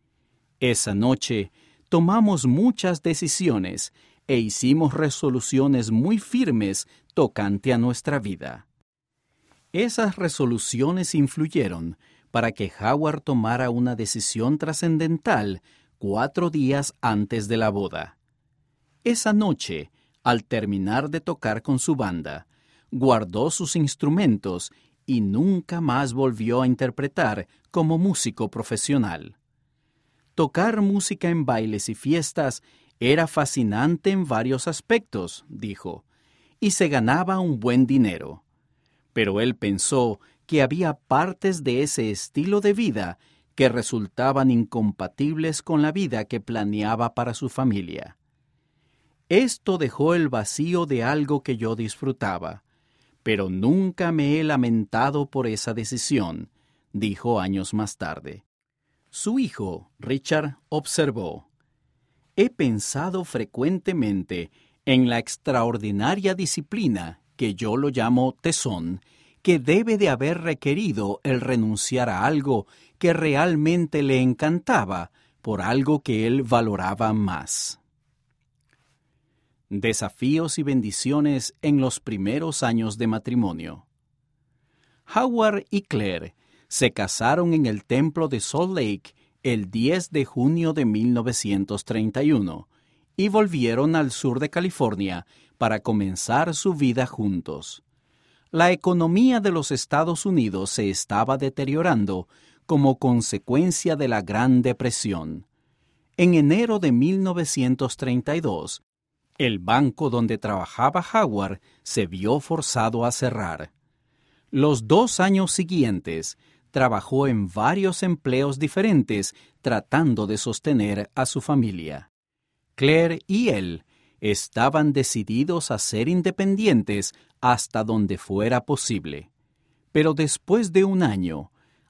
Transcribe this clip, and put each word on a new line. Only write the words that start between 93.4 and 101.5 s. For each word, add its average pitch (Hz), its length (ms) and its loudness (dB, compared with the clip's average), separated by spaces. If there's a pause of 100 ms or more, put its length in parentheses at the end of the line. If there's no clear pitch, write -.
al 147 160 0
sur 127 280 -2
de 147 100 -2
California 104 760 -2 (320)
para 110 220 0
comenzar 113 760 0
su 185 180 0
vida 131 320 0
juntos. 90 760 -6 (680)
La 170 200 4
economía 185 680 2
de 196 100 0
los 160 200 -2
Estados 160 540 -2
Unidos 107 440 0
se 104 200 -2
estaba 113 480 0
deteriorando 135 920 0 (360)